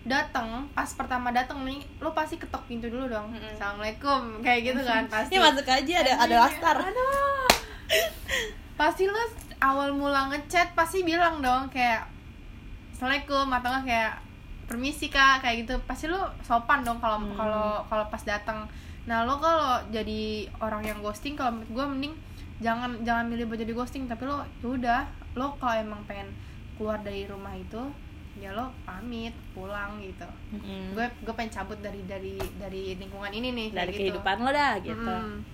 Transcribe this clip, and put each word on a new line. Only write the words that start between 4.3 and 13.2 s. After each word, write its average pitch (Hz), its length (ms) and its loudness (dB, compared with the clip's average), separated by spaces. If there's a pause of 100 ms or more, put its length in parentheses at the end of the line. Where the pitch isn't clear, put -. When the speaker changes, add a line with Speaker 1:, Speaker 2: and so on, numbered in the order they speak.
Speaker 1:
kayak 240 320 4
gitu 254 80 0
kan, 240 280 4
Speaker 2:
<laughs> - 40 -6
Speaker 1:
pasti. 220 240 0
Speaker 2:
Ya, 370 80 10
masuk 285 240 8
aja, 269 320 4
ada, 269 160 6
ada - 80 6
Speaker 1:
Anjing. 233 160 8
Speaker 2:
lastar. 302 400 8
Speaker 1:
Aduh. 523 640 2 (1300)
Pasti 339 300 4
lo 403 140 2 (400)
awal 277 340 4
mula 277 380 2
ngechat 339 480 2
pasti 349 240 4
bilang 330 400 4
dong 262 260 4
kayak, 175 380 2 (880)
"Assalamualaikum," 277 560 0